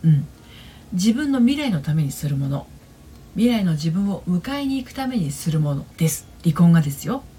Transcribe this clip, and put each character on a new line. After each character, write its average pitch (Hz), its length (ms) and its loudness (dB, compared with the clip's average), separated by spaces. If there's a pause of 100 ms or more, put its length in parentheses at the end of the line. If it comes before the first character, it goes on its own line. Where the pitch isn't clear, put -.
う 165 40 6
ん。 147 180 4 (640)
自 196 200 2
分 285 200 0
の 262 80 0
未 277 180 4
来 285 120 -2
の 160 100 -2
た 151 140 -2
め 156 100 2
に 135 80 -4
す - 160 -8
る 139 80 -2
も 139 120 -4
の。 139 200 -6 (640)
未 220 140 2
来 220 160 0
の 170 80 2
自 156 180 -2
分 196 200 0
を - 180 -6
迎 214 320 -2
え 277 60 -4
に 269 120 -2
行 254 80 -8
く - 80 -20
た 262 140 -6
め 254 100 -2
に 147 140 -2
す - 180 -4
る 156 80 0
も 147 160 0
の 139 120 -6 (100)
で 160 120 2
す。 - 180 -6 (180)
離 165 100 2
婚 170 160 6
が 165 100 6
で 143 120 -2
す - 140 -12
よ。 247 180 -6 (140)